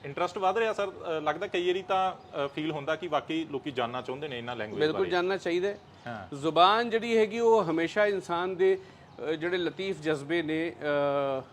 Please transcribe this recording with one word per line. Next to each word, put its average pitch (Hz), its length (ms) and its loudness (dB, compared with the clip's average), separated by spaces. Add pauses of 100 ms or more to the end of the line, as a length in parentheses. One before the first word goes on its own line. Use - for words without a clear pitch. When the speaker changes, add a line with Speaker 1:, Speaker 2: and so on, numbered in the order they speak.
Speaker 1:
ਇੰਟਰਸਟ 170 320 -4
ਵੱਧ 196 200 2
ਰਿਹਾ 220 160 2
ਸਰ, 202 140 -2
ਅ, 175 340 -6
ਲੱਗਦਾ 151 260 -2
ਕਈ 180 200 -2
ਵਾਰੀ 180 140 2
ਤਾਂ, 185 320 0
ਅ, - 340 -6
ਫੀਲ 156 240 -4
ਹੁੰਦਾ 151 240 -2
ਕਿ 175 120 -8
ਵਾਕਈ 156 440 -2
ਲੋਕੀ 143 200 -6
ਜਾਣਨਾ 123 300 -2
ਚਾਹੁੰਦੇ 131 260 -8
ਨੇ 127 100 -8
ਇਹਨਾਂ 120 180 -6
ਲੈਂਗੁਏਜ 107 240 -6
Speaker 2:
ਬਿਲਕੁਲ 156 200 2
Speaker 1:
ਬਾਰੇ। 185 100 0
Speaker 2:
ਜਾਣਨਾ 180 280 0
ਚਾਹੀਦਾ 180 300 -2
ਹੈ। 202 120 -6 (280)
Speaker 1:
ਹਾਂ। 110 280 -10
Speaker 2:
ਜ਼ੁਬਾਨ 175 540 4
ਜਿਹੜੀ 226 280 2
ਹੈਗੀ 220 220 2
ਉਹ 226 240 6
ਹਮੇਸ਼ਾ 165 420 2
ਇਨਸਾਨ 185 500 -2
ਦੇ, 185 220 4
ਅ, - 540 -10
ਜਿਹੜੇ 170 260 -2
ਲਤੀਫ 170 440 -2
ਜਜ਼ਬੇ 156 400 0
ਨੇ, 160 300 -2
ਅ, 143 800 0